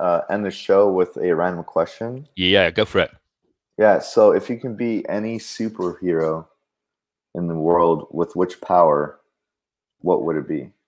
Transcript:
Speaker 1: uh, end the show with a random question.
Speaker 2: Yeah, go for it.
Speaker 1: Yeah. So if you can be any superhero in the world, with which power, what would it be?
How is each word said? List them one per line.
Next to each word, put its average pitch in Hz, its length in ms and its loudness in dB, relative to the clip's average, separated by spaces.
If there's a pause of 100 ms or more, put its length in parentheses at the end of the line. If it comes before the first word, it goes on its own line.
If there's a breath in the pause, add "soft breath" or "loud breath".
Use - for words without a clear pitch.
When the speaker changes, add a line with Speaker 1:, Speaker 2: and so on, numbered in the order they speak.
Speaker 1:
uh, 85 300 0
end 104 160 -2
the 92 60 -4
show 101 400 2
with 90 240 -2
a 87 180 0
random 85 300 -2
question. 120 720 -6
Speaker 2:
Yeah, 92 340 4
go 95 140 0
for 95 160 0
it. 80 100 0 (680)
Speaker 1:
Yeah. 104 200 4
So 107 320 4
if 98 180 0
you 120 100 -6
can 123 180 -10
be 113 320 -4
any 110 300 -6
superhero 87 1080 -4 (880)
in 87 100 -4
the 82 80 -4
world, 82 560 2
with 82 240 -4
which 90 260 -2
power, 78 600 2 (800)
what 85 240 0
would 80 120 -2
it 69 120 -8
be? 73 220 -8 (180)